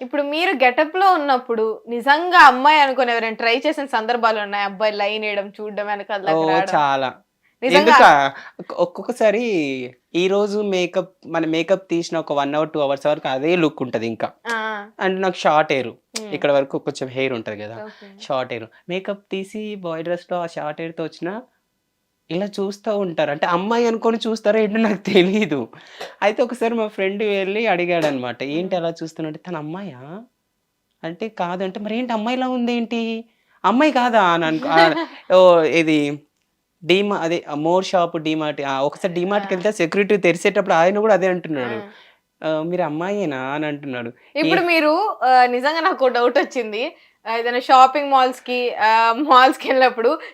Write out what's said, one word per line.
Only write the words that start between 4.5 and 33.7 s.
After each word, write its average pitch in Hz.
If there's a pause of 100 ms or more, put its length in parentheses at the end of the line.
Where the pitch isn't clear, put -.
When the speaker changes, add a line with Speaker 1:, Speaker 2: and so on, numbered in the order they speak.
Speaker 1:
అబ్బాయి 202
లైన్ 208
వేయడం, 202 (100)
చూడడం, 208
వెనకాల 202
Speaker 2:
ఓ, 160
Speaker 1:
దాకా 160
రావడం. 190
Speaker 2:
చాలా. 139 (500)
Speaker 1:
నిజంగా? 262
Speaker 2:
ఎందుకా? 202 (260)
ఒక్-, -
ఒక్కొక్కసారి 208 (720)
ఈ 180
రోజు 202
మేకప్, 185 (100)
మన 165
మేకప్ 165
తీసిన 170
ఒక 156
వన్ 143
అవర్, 156
టూ 156
అవర్స్ 139
వరకు 151
అదే 143
లుక్ 156
ఉంటది 117
ఇంకా. 113 (160)
Speaker 1:
ఆ. 220 (200)
Speaker 2:
And 190
నాకు 185
షార్ట్ 156
హెయిర్, 131
Speaker 1:
మ్మ్. 208
Speaker 2:
ఇక్కడ 147
వరకు 139
కొంచెం 143
హెయిర్ 131
ఉంటది 110
కదా, 107
Speaker 1:
ఓకే. 214 (160)
Speaker 2:
షార్ట్ 127
హెయిర్. 113 (200)
మేకప్ 190
తీసి 208
బాయ్ 165
డ్రెస్ 170
లో 180
ఆ 170
షార్ట్ 151
హెయిర్ 165
తో 165
వచ్చినా 170 (880)
ఇలా 180
చూస్తూ 202
ఉంటారు. 160
అంటే 156
అమ్మాయి 208
అనుకొని 226 (100)
చూస్తారో 220
ఏంటో 214
నాకు 220
తెలీదు. 185 (540)
అయితే 214
ఒకసారి 233
మా 220
ఫ్రెండ్ 202
వెళ్ళి 202
అడిగాడనమాట, 151
"ఏంటి 175
Speaker 1:
మ్మ్. 170
Speaker 2:
అలా 165
చూస్తున్నా?" 160
అంటే, 156
"తన 175
అమ్మాయా?" 156 (840)
అంటే, 170
"కాదు." 185
అంటే, 190
"మరి 214
ఏంటి 240
అమ్మాయిలా 247
ఉంది 240
ఏంటి? 226 (400)
అమ్మాయి 262